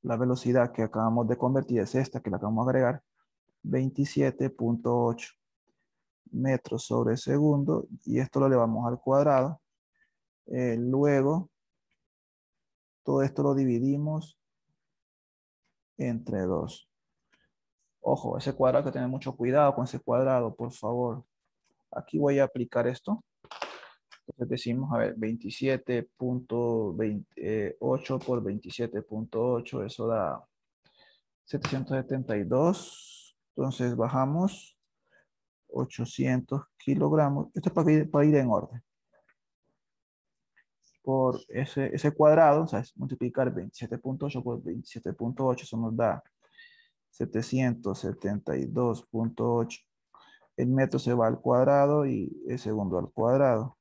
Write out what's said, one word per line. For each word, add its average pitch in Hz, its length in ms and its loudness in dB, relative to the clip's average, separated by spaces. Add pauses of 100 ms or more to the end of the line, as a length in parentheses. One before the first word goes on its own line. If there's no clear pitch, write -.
La 117 160 -2
velocidad 123 560 2
que 113 100 -2
acabamos 113 460 0
de 120 80 0
convertir 123 440 0
es 107 140 -4
esta, 131 280 -2
que 104 80 -6
la 90 80 -2
acabamos 110 260 -2
de 127 60 2
agregar, 131 320 2 (600)
veintisiete 135 840 0
punto 120 560 0
ocho 117 300 -4 (960)
metros 120 540 -2
sobre 117 340 0
segundo, 143 680 2 (200)
y 120 140 0
esto 131 200 0
lo 135 60 6
elevamos 117 420 2
al 123 100 -4
cuadrado. 139 600 2 (840)
Eh, 123 320 -2
luego, 139 720 2 (1500)
todo 139 180 2
esto 139 220 0
lo 139 120 2
dividimos 139 880 0 (1600)
entre 117 460 -4
dos. - 460 -4 (1160)
Ojo, 135 300 -2
ese - 160 -6
cuadrado 131 320 2
hay 139 60 -4
que - 20 -12
tener 127 160 -4
mucho 131 260 -6
cuidado 139 400 2
con 120 100 -2
ese 127 140 -8
cuadrado, 123 560 0
por 120 180 -8
favor. 120 520 -4 (680)
Aquí - 280 -8
voy 143 200 4
a 139 60 6
aplicar 120 420 -2
esto. 160 380 -4 (1000)
Entonces 120 220 -8
decimos, 127 440 -4
a 117 60 0
ver, 110 180 0
veintisiete 117 1000 -4
punto 120 760 -2
veinte, 107 440 -4
eh, 104 440 -4
ocho 131 380 -2
por 120 240 -2
veintisiete 104 580 -6
punto 110 420 -6 (120)
ocho, 120 280 -6
eso 110 240 -8
da 92 400 -2 (1000)
setecientos 135 520 -4
setenta 131 400 -4
y 101 80 -2
dos. - 960 -2 (180)
Entonces 127 400 -2
bajamos 135 840 0 (880)
ochocientos 127 920 -2 (140)
kilogramos. 143 800 0
Esto 170 160 -2
es - 40 -16
para 160 160 4
ir, 156 200 4
para 147 160 4
ir 151 80 6
en 131 160 4
orden. 107 320 -2 (2250)
Por 131 460 2
ese, 131 460 -4
ese 151 180 2
cuadrado, 156 520 8
o - 20 -4
sea, - 140 -2
es - 180 -10
multiplicar 127 540 -2
veintisiete 110 440 -8
punto 135 300 -6
ocho 123 160 -6
por 120 200 -6
veintisiete - 520 -10
punto 123 320 -2
ocho, 123 180 0
eso 117 140 -8
nos 113 180 -2
da 110 260 2 (880)
setecientos 117 880 -2
setenta 98 560 -4
y 67 80 -2
dos 120 420 -2
punto 113 480 -2
ocho. 117 260 -2 (760)
El 123 120 0
metro 135 300 2
se 139 160 0
va 117 140 4
al 123 120 -2
cuadrado 139 680 4
y 107 420 -4
el 123 100 -4
segundo 101 400 -2
al 90 140 -4
cuadrado. 123 680 2